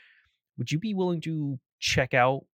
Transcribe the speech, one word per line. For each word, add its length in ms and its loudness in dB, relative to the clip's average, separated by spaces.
would 140 -4
you 60 0
be 160 -4
willing 260 0
to 380 -4
check 340 0
out 400 2